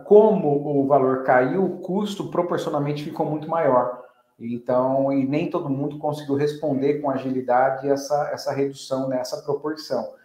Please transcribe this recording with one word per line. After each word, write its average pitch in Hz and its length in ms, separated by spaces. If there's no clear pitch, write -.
Como 196 440
o 143 380
valor 131 380
caiu, 143 400
o - 140
custo 196 520
proporcionalmente 147 760
ficou 156 220
muito 151 220
maior. 143 540
Então, 127 720
e 135 140
nem 151 240
todo 160 180
mundo 147 300
conseguiu 147 380
responder 147 640
com 143 100
agilidade 131 800
essa, 143 440
essa 131 200
redução 135 560
nessa 131 340
proporção. 143 720